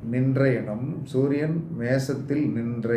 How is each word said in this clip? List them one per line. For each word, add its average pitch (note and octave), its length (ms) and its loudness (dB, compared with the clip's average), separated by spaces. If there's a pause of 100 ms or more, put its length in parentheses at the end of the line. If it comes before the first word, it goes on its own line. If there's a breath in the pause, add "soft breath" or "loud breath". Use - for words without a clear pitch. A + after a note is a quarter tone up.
(120)
நின்ற C3 300 2 (100)
இடம், A2 360 -2 (160)
சூரியன் C#3+ 540 0 (220)
மேசத்தில் C3+ 720 0
நின்ற A#2 460 -2